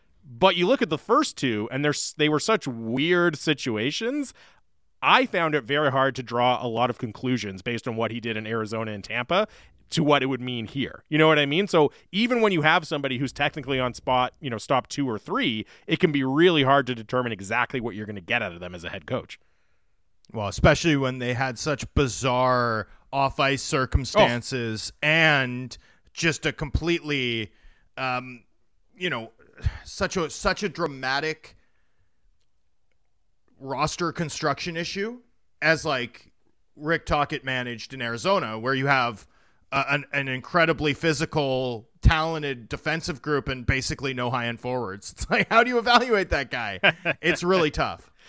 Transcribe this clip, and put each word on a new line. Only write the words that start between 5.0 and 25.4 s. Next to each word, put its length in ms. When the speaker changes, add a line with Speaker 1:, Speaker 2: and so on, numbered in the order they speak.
Speaker 1:
I 220
found 300
it 80
very 260
hard 260
to 60
draw 420
a 40
lot 220
of 80
conclusions 640
based 260
on 80
what 160
he 80
did 160
in 100
Arizona 460
and 100
Tampa 460
to 140
what 180
it 40
would 140
mean 260
here. 420
You 100
know 80
what 140
I 60
mean? 200
So 240
even 280
when 120
you 100
have 240
somebody 320
who's 140
technically 480
on 140
spot, 460
you 80
know, 100
stop 280
two 240
or 80
three, 480
it 100
can 140
be 100
really 400
hard 240
to 80
determine 380
exactly 480
what 160
you're 100
gonna 140
get 220
out 100
of 80
them 160
as 80
a 60
head 160
coach. 340
Speaker 2:
Well, 140
especially 500
when 220
they 160
had 240
such 360
bizarre 920
off-ice 500
circumstances 1300
Speaker 1:
Oh. 120
Speaker 2:
and 720